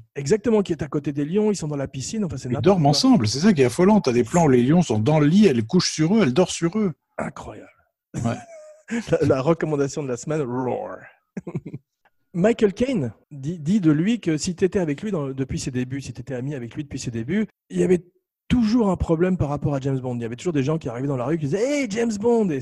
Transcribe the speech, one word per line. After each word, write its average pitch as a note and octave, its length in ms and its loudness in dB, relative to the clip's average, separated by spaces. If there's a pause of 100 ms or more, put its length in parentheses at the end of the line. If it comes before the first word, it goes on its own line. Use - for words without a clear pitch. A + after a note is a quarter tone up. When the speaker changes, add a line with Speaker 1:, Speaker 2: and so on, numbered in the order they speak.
(160)
Speaker 1:
Exactement, G#3 460 2
qui F3 100 -4
est D#3 100 -6
à D3+ 60 -6
côté D3 240 -4
des C#3+ 120 -4
lions, G#3 260 0
ils G3 60 -2
sont D#3 120 -6
dans D3 80 -4
la C3+ 120 -4
piscine, G3 360 -6
enfin C3 140 -6
c'est B2+ 100 -10
Speaker 2:
Ils B2 40 -4
Speaker 1:
n'importe A2+ 120 -2
Speaker 2:
dorment F3+ 180 4
Speaker 1:
quoi. C#3+ 80 6
Speaker 2:
ensemble, D3 380 4
c'est A#2+ 100 -4
ça G3 140 6
qu'il C#3+ 80 2
y C3 40 6
a A#2+ 40 6
affolant. F#3+ 320 4
T'as C3 120 2
des A#2 120 4
plans E3 220 2
où - 20 6
les B2 140 6
lions D#3+ 200 4
sont A2+ 160 0
dans D3 220 4
le D3 60 6
lit, G3 200 6
elle A#2 200 4
couche F3 260 2
sur E3 240 2
eux, A3+ 60 4
elle B2+ 120 2
dort F3+ 160 4
sur E3+ 280 -2
eux. G3 140 0 (260)
Speaker 1:
Incroyable. - 500 -12 (480)
Speaker 2:
Ouais. A#2 180 -2 (540)
Speaker 1:
<laughs> A3+ 220 -6
La, D#3 160 2
la C#3+ 140 2
recommandation D3+ 600 -2
de C3+ 60 -6
la B2 100 -6
semaine, D#3 240 -4
Roar. A#2 560 -6 (480)
<laughs> - 20 -14 (880)
Michael G#3 380 2
Caine A3 400 -2 (180)
dit, D3+ 280 -8
dit E3+ 220 0
de D#3+ 100 4
lui F#3+ 300 2
que D#3+ 160 -2
si E3+ 180 -6
t'étais F#3 240 0
avec D3 240 -2
lui G#3+ 80 -6
dans, D3+ 180 -4
depuis C3+ 300 -6
ses - 120 -8
débuts, B2+ 300 -6
si C3 120 -12
t'étais C3 220 -12
ami C3 200 -6
avec A#2 200 -10
lui D3+ 100 -8
depuis C#3 140 -10
ses C3 120 -8
débuts, C3 360 -2 (220)
il F3+ 100 -6
y F3 60 2
avait F3 200 2 (480)
toujours A3+ 380 4
un F3 60 0
problème F3 420 0
par D3+ 100 -2
rapport C#3+ 260 -2
à C3+ 60 -4
James C3+ 180 -2
Bond. B2 180 -6
Il A#2+ 40 -6
y A#2 60 -6
avait A#2 100 -8
toujours F3+ 160 -4
des C#3+ 100 0
gens D#3 140 -2
qui D#3 140 -10
arrivaient B2+ 180 -6
dans C#3 80 -2
la B2 80 -4
rue D#3 140 -2
qui D3+ 80 -4
disaient, « A#3+ 360 -2
Hey, B3+ 60 -2
James A3+ 320 -2
Bond ! » A3+ 300 2
Et, C#3 120 -2